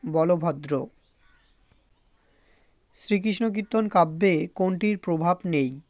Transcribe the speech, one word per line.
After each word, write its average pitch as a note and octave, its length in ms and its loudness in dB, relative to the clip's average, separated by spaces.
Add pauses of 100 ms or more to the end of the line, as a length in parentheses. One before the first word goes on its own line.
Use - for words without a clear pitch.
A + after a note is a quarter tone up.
বলভদ্র। D#3 800 0 (2250)
শ্রীকৃষ্ণ G#3 500 0
কীর্তন G#3+ 360 -2
কাব্যে E3+ 640 2
কোনটির F#3+ 420 0
প্রভাব E3+ 480 0
নেই? C#3 340 -2 (100)